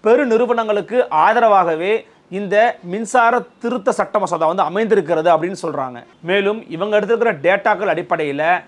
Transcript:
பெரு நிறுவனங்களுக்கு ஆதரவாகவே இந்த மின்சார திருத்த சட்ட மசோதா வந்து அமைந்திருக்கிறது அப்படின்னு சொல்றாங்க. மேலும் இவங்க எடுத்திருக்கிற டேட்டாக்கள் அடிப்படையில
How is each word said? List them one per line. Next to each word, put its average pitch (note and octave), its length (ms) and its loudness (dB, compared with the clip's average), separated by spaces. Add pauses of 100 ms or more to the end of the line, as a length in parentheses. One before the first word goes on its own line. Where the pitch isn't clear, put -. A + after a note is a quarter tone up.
பெரு A#3+ 180 4 (100)
நிறுவனங்களுக்கு A3 640 0 (260)
ஆதரவாகவே G3 680 2 (460)
இந்த G3+ 180 -2 (360)
மின்சார A#3 420 0 (280)
திருத்த A#3 360 -2
சட்ட G3+ 240 -2
மசோதா E3 300 -2
வந்து F#3 180 0
அமைந்திருக்கிறது F3 640 0
அப்படின்னு F3+ 300 -2
சொல்றாங்க. C3+ 340 -8 (320)
மேலும் G3+ 300 0 (140)
இவங்க G#3 240 -2
எடுத்திருக்கிற A3 360 0 (100)
டேட்டாக்கள் G3 480 0
அடிப்படையில D#3 500 -4 (260)